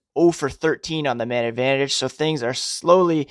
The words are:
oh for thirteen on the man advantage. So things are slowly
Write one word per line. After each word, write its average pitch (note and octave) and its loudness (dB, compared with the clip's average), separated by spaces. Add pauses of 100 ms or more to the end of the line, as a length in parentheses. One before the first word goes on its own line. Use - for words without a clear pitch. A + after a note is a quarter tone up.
(160)
oh E3+ 6
for C#3+ -4
thirteen D#3 -4
on B2 -2
the A#2 -2
man A#2+ -2
advantage. C3+ 0
So C3 -2
things D3+ -2
are A#2+ -2
slowly E3+ 2